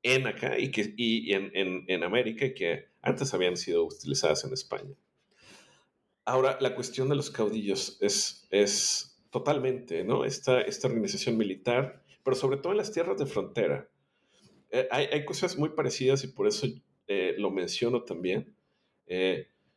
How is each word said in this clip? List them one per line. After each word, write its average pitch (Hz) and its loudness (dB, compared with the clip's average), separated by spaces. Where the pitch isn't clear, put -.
En 127 4
acá - -2
y 135 0
que, 104 -2
y, 113 0
y 101 6
en, 98 -2
en, 92 -2
en 87 0
América, 113 0
y 131 -2
que 85 -2
antes - -2
habían 90 2
sido 85 2
utilizadas 73 0
en - -6
España. - -8
Ahora, 131 4
la 127 0
cuestión 131 -2
de 143 4
los 135 -2
caudillos 101 -2
es, - 0
es - 2
totalmente, 131 0
¿no? 127 0
Esta, 127 2
esta - -2
organización 110 -2
militar, 120 -2
pero - 2
sobre 139 0
todo 175 -2
en 208 2
las 208 -2
tierras 170 -2
de 139 -2
frontera. 92 -2
Eh, 127 0
hay, 135 2
hay 147 -2
cosas 175 -2
muy 151 0
parecidas 135 2
y - -10
por 101 -2
eso, 107 2
eh, 95 2
lo 101 0
menciono 104 0
también. 90 -4
Eh, 90 0